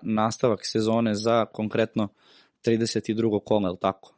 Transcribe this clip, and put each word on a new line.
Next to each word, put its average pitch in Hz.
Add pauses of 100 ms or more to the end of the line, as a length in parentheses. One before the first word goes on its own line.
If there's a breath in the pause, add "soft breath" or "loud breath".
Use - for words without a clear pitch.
nastavak 110
sezone, 113
za 110
konkretno 110 (540 soft breath)
trideset 113
i 110
drugo 107
kolo, 104
jel 90
tako? -